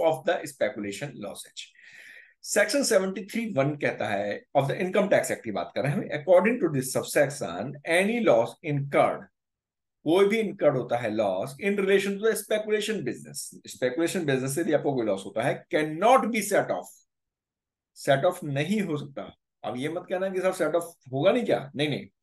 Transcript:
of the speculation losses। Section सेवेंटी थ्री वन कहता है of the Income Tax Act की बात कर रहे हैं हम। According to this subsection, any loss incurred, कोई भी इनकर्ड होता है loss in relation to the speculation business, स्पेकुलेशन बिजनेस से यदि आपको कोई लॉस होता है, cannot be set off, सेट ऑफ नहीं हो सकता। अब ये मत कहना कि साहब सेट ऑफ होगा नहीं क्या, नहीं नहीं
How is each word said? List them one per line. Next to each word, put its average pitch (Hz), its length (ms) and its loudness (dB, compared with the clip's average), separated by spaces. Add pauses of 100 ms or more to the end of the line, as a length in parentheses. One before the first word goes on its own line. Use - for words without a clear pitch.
of - 200 0
the - 80 2 (140)
speculation 104 720 -6
losses। - 440 -14 (840)
Section 214 340 2
सेवेंटी 190 480 0
थ्री 226 120 -4 (120)
वन 139 200 2
कहता 113 320 -4
है 104 320 -4 (180)
of 139 100 2
the - 160 -2
Income 190 280 2
Tax 120 200 2
Act - 120 -6
की 110 80 -6
बात 87 220 -6
कर 104 80 -2
रहे 143 100 0
हैं 190 60 0
हम। - 60 -4 (140)
According 190 420 6
to 170 140 2
this 127 200 -2
subsection, 117 800 -2 (240)
any 214 320 2
loss 120 260 4 (160)
incurred, 139 560 0 (800)
कोई 190 220 4
भी 226 100 0
इनकर्ड 170 380 2
होता 120 220 -2
है 120 180 -2
loss 101 360 0 (160)
in 202 120 0
relation 196 400 2
to 220 80 0
the 214 100 2
speculation 214 680 -2
business, - 340 -10 (320)
स्पेकुलेशन 165 520 -2
बिजनेस 135 280 0
से 175 60 -2
यदि 160 180 0
आपको 143 160 0
कोई 120 120 -2
लॉस 98 200 -2
होता 107 160 -4
है, 151 220 -2 (100)
cannot 185 640 4
be 208 160 -2
set 147 260 0
off, - 160 -14 (1000)
सेट 139 280 2
ऑफ 180 200 2
नहीं 156 380 -2
हो 165 140 -2
सकता। 139 340 -10 (340)
अब 117 140 -6
ये 139 100 -4
मत 170 220 -6
कहना 190 180 -2
कि 185 120 -4
साहब 185 220 0
सेट 156 120 0
ऑफ 170 200 -2 (180)
होगा 151 200 4
नहीं 247 120 2
क्या, - 320 0
नहीं 147 120 0
नहीं 107 180 -4 (160)